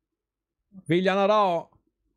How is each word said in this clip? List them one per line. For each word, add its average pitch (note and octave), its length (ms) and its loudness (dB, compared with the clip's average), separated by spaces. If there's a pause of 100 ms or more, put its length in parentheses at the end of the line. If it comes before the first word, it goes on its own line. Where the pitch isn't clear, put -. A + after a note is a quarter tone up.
(760)
Willian F#3 420 -2
Arao. G3 540 0 (460)